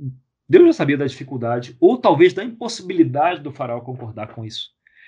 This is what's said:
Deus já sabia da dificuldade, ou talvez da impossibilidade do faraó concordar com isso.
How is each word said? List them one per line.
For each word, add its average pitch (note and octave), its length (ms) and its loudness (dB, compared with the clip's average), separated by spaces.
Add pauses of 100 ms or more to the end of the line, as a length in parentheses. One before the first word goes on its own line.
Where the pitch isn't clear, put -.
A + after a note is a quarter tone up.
(480)
Deus F#3+ 200 8
já E4 40 6
sabia C#3+ 240 0
da C#3 100 -4
dificuldade, B2 720 -8
ou A3+ 200 4
talvez F3+ 340 4
da F#3+ 100 -8
impossibilidade F3+ 1000 -2
do C#3+ 100 -12
faraó A#2+ 300 -8
concordar A2+ 520 -14
com A2+ 120 -14
isso. - 260 -14 (360)